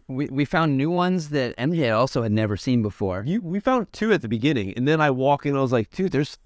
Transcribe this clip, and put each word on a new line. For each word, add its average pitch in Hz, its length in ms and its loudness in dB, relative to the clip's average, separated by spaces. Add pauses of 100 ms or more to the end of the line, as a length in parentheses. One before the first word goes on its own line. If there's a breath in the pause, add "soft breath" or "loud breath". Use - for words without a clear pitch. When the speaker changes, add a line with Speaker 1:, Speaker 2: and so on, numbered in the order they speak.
Speaker 1:
We, 135 200 -6
we 139 180 -2
found 160 320 0
new 143 120 0
ones 175 400 0
that 135 280 -2
M 143 160 0
J 156 160 2
also 117 340 2
had 110 80 0
never 107 240 2
seen 123 280 0
before. 98 440 -4
Speaker 2:
You, 202 140 -2
we 180 180 -4
found 254 320 0
two 214 220 0
at 170 80 2
the - 80 -6
beginning, 117 480 0
and 127 100 0
then 156 140 4
I 147 100 4
walk 135 340 0
in, 143 120 0
I 139 40 0
was 127 120 0
like, 117 180 0
"Dude, 190 220 -2
there's 143 320 -2